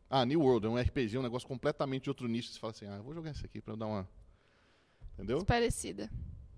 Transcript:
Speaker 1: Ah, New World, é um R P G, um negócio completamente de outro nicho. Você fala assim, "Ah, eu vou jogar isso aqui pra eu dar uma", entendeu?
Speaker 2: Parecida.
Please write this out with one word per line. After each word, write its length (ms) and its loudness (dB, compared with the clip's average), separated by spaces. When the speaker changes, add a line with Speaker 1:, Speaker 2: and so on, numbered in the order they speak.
Speaker 1:
Ah, 160 6
New 160 4
World, 260 6
é 40 4
um 80 2
R 120 4
P 180 0
G, 100 -2
um 40 0
negócio 260 -4
completamente 560 0
de 60 -2
outro 180 -2
nicho. 240 -2
Você 80 -14
fala 120 -6
assim, 140 -12
"Ah, 100 -8
eu 60 -8
vou 120 -10
jogar 180 -8
isso 120 -8
aqui 160 -10
pra 120 -10
eu 40 -6
dar 120 -4
uma", 200 -2
entendeu? 300 0
Speaker 2:
Parecida. 640 0